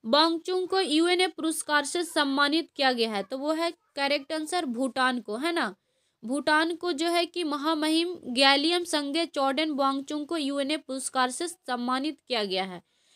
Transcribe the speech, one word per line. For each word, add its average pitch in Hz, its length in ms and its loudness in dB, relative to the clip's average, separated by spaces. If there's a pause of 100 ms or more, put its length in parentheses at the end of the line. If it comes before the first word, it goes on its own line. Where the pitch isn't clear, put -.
वांगचुक 330 640 2
को 381 100 2
यूएनए 349 480 4
पुरस्कार 302 580 0
से 349 180 -2
सम्मानित 285 720 0
किया 269 160 2
गया 226 220 0
है? 196 100 -2
तो 262 140 -8
वो 294 160 -2
है 339 180 0
करेक्ट 285 640 -4
आंसर 320 320 -2
भूटान 254 560 0
को, 208 160 -6
है 311 140 -2
ना, 269 240 -2 (500)
भूटान 302 500 2
को 349 160 -4
जो 320 180 0
है 349 160 2
कि 349 180 -6
महामहिम 311 720 0
ग्यालियम 277 680 2
संगे 302 420 -2
चौडेन 277 460 0
वांगचुक 277 580 -2
को 339 80 -2
यूएनए 277 400 -2
पुरस्कार 262 540 -2
से 349 160 -6
सम्मानित 262 800 -4
किया 233 160 0
गया 185 200 -2
है। 180 180 -8 (340)